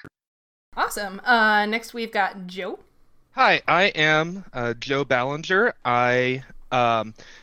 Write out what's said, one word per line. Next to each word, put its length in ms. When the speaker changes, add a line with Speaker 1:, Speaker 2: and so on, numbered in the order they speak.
Speaker 1:
Awesome. 480
Uh, 420
next, 280
we've 180
got 340
Joe. 320
Speaker 2:
Hi, 340
I 200
am, 640
uh, 220
Joe 300
Ballinger. 720
I, 600
um, 420